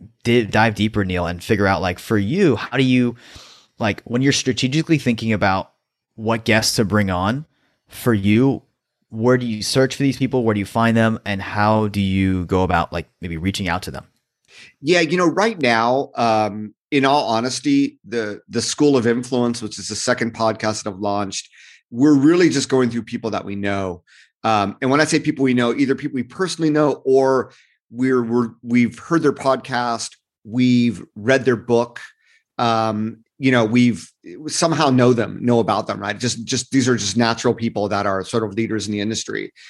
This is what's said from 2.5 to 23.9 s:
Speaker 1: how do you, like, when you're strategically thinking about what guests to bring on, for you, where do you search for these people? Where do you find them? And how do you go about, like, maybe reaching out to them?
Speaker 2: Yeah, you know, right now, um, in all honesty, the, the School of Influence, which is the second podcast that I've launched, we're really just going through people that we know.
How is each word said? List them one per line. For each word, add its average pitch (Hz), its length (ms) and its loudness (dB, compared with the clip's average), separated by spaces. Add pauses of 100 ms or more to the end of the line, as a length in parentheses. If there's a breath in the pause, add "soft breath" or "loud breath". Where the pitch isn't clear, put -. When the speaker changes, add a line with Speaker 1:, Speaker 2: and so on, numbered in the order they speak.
Speaker 1:
how - 220 -6
do 135 60 4
you, 123 340 2 (640 loud breath)
like, 104 240 -2
when 120 180 -4
you're 139 100 4
strategically 139 640 0
thinking 113 360 -2
about 95 400 -2 (420)
what 113 300 -4
guests 107 320 2
to 113 80 4
bring 101 240 2
on, 98 360 -2 (420)
for - 260 -2
you, 104 480 2 (480)
where 113 260 2
do 123 120 -2
you 107 160 -6
search 131 320 0
for - 80 -4
these 135 140 0
people? 127 260 -2
Where 110 100 2
do 104 60 -2
you 98 80 -2
find 113 280 2
them? 113 300 2
And 101 160 -6
how 107 460 0
do 101 120 -4
you 95 460 0
go 92 160 0
about, 87 320 0
like, 85 160 -8 (100)
maybe 87 160 -10
reaching 95 320 -4
out 87 140 -4
to - 80 -12
them? - 160 -14 (760 loud breath)
Speaker 2:
Yeah, 175 200 2
you 165 180 0
know, 180 80 2
right 190 340 0
now, 123 540 0
um, 107 640 -2 (160)
in 139 120 2
all 135 240 2
honesty, 127 720 -2 (100)
the, 104 400 -8
the 117 140 -4
School 143 340 2
of 117 120 2
Influence, 120 560 -2
which 104 160 -10
is 98 80 -12
the 107 80 -8
second 120 400 -2
podcast 110 480 -2
that 107 80 -6
I've 92 80 -10
launched, 101 500 -4 (400 loud breath)
we're 135 240 4
really 160 360 6
just 131 200 -2
going 127 220 2
through 117 100 -6
people 120 300 -8
that 98 120 -6
we 101 120 -10
know. 98 480 -4 (400 soft breath)